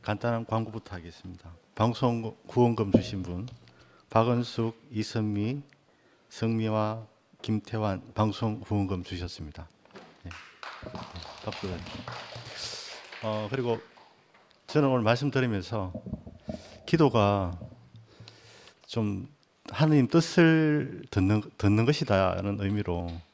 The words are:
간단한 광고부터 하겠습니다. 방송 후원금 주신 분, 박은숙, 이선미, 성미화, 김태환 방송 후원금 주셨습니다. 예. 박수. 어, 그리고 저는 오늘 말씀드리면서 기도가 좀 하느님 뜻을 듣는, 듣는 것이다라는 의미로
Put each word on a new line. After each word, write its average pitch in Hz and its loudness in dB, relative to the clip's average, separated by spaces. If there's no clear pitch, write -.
간단한 117 -2
광고부터 110 -4
하겠습니다. 87 -16
방송 117 0
후원금 113 4
주신 98 2
분, 87 -8
박은숙, 117 2
이선미, 107 -4
성미화, 110 -2
김태환 107 -2
방송 107 0
후원금 98 0
주셨습니다. 85 -10
예. - -12
박수. - -8
어, 107 -4
그리고 120 0
저는 147 4
오늘 127 4
말씀드리면서 113 0
기도가 101 4
좀 104 -2
하느님 147 6
뜻을 160 4
듣는, 101 4
듣는 104 4
것이다라는 101 2
의미로 98 -2